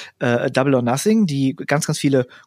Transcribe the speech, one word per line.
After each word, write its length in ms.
äh, 320
Double 240
or 80
Nothing, 420
die 320
ganz, 300
ganz 120
viele 280